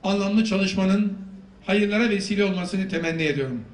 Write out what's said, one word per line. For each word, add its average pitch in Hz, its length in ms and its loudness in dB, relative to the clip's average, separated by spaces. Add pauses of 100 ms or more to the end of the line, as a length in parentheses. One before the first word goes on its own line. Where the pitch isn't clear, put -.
anlamlı 202 400 2
çalışmanın 196 720 0 (480)
hayırlara 208 440 2
vesile 202 360 0
olmasını 190 420 -2
temenni 165 360 -2
ediyorum. 135 380 -2 (120)